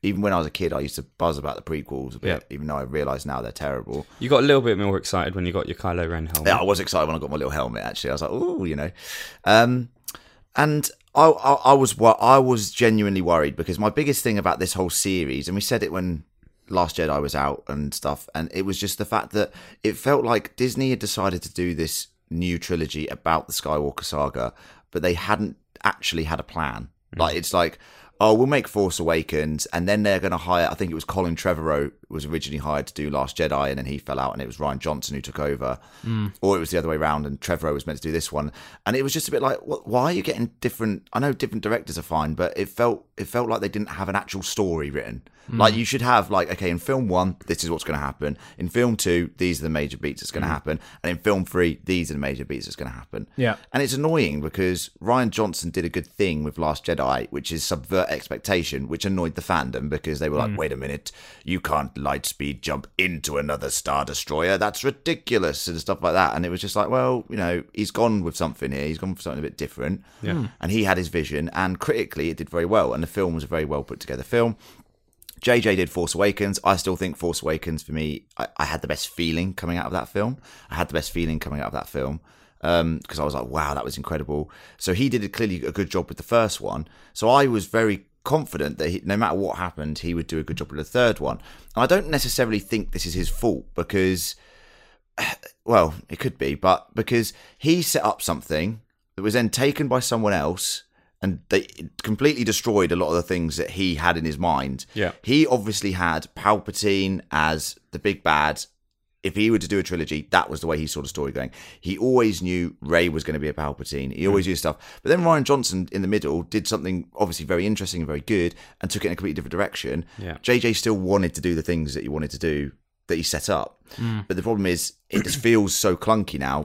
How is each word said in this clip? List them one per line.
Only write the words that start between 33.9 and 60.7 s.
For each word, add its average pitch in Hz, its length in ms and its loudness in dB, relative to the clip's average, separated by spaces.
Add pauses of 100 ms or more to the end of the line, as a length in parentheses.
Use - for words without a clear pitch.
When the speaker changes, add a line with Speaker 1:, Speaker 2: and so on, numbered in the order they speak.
Speaker 1:
fell 67 220 -6
out, 65 140 -2
and - 60 -10
it 64 60 -8
was 58 120 -14
Rian 71 200 -4
Johnson 71 360 -4
who 69 80 -6
took 67 180 -12
over. 67 380 -4 (280)
Speaker 3:
Mm. 107 260 -2 (100)
Speaker 1:
Or 98 140 4
it - 40 0
was 80 100 -4
the 90 80 0
other 80 100 -2
way 78 80 0
around, 76 300 0
and 69 140 -8
Trevorrow 80 340 -2
was 71 120 -6
meant 73 140 -6
to 80 80 -6
do 78 40 -4
this 80 180 -2
one. 73 220 -4 (340)
And 104 100 0
it 135 60 0
was 135 100 -2
just 156 160 -4
a - 20 -6
bit 131 120 0
like, 135 240 -2
"What, - 200 -6
why 123 180 2
are 165 80 2
you 185 100 -2
getting 120 380 -4
different?" 113 520 -2
I - 60 -2
know 139 160 2
different 113 300 -4
directors 92 340 -2
are 78 40 -8
fine, 78 320 0
but 87 220 0
it 98 140 -2
felt, 117 340 0 (140)
it - 80 -6
felt 120 240 -2
like 110 100 0
they 101 80 -2
didn't 104 220 -6
have 98 180 -6
an 98 80 0
actual 98 260 -4
story 82 480 0
written. 62 320 -8 (280)
Speaker 3:
Mm. 117 80 -4
Speaker 1:
Like, 110 160 8
you 113 120 0
should 131 160 -2
have, 117 280 4
like, 90 220 2
"Okay, 92 180 -2
in 85 80 0
film 131 300 0
one, 90 280 2 (100)
this - 180 -2
is 82 60 -2
what's 80 120 -2
gonna 76 160 -4
happen. 71 380 -4 (220)
In 87 100 -4
film 120 280 2
two, 87 420 2
these 87 200 0
are 71 60 -8
the 78 60 -2
major 73 260 -2
beats - 240 -6
that's - 100 -10
gonna - 160 -4
Speaker 2:
Mm. 76 40 -2
Speaker 1:
happen. 76 300 -4 (220)
And 87 80 -2
in 87 80 -2
film 98 260 2
three, 85 400 2
these 90 260 0
are 78 40 -6
the 71 60 -4
major 69 240 -4
beats 67 220 -8
that's 50 100 -12
gonna 64 160 -8
happen." 55 340 -12 (100)
Speaker 3:
Yeah. 117 200 2 (160)
Speaker 1:
And 131 100 0
it's 131 120 0
annoying 135 480 2
because 90 480 -2 (120)
Rian 120 280 2
Johnson 87 400 -2
did 85 160 -2
a - 20 0
good 85 180 -4
thing 80 380 0
with 76 140 -6
Last 78 260 -2
Jedi, 65 460 0
which 71 200 -6
is 80 140 -4
subvert 90 460 0
expectation, 76 760 -2
which 82 200 -4
annoyed 90 280 0
the - 80 -8
fandom 65 460 -2
because 76 320 -4
they 78 80 0
were 73 100 -2
like, 71 140 0
Speaker 3:
Mm. 101 60 -4
Speaker 1:
"Wait 78 140 -2